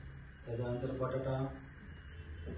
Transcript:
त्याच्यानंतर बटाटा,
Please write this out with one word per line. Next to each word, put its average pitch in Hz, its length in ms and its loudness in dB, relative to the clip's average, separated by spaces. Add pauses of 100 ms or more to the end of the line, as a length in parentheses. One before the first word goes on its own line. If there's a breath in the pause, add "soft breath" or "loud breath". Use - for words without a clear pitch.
(460)
त्याच्यानंतर 123 440 2
बटाटा, 131 540 4 (1120)